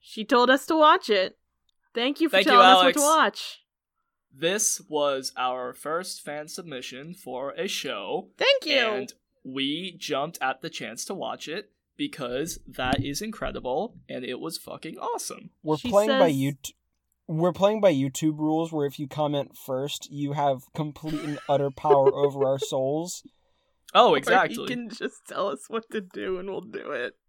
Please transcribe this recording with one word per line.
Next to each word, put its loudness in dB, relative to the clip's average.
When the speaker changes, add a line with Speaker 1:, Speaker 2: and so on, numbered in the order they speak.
Speaker 1:
She -10
told 4
us 4
to 0
watch 6
it. 0
Thank -2
you 2
for 2
Speaker 2:
Thank 4
you, 4
Speaker 1:
telling 10
us 10
what 6
Speaker 2:
Alex. 4
Speaker 1:
to 2
watch. 2
Speaker 2:
This -2
was -2
our -4
first -8
fan -12
submission -12
for -10
a -4
show. -6
Speaker 1:
Thank 2
you. 2
Speaker 2:
And -2
we -6
jumped -4
at -4
the -10
chance -10
to -8
watch -8
it -10
because -6
that -2
is -6
incredible -6
and -10
it -8
was -10
fucking -14
awesome. -8
Speaker 3:
We're 0
Speaker 1:
She -6
Speaker 3:
playing 4
by 6
Speaker 1:
says 2
Speaker 3:
Yout-, -2
we're 2
playing 2
by 8
YouTube 0
rules 0
where 0
if -6
you -8
comment -2
first, -4
you -4
have 0
complete -6
and -6
utter 2
power 4
over 0
our 0
Speaker 1:
<laughs> -6
Speaker 3:
souls. -4
Speaker 2:
Oh, 8
Speaker 1:
Or 4
Speaker 2:
exactly. 2
Speaker 1:
you -8
can -8
just -10
tell -6
us -8
what -8
to -6
do -8
and -10
we'll -8
do -10
it. -6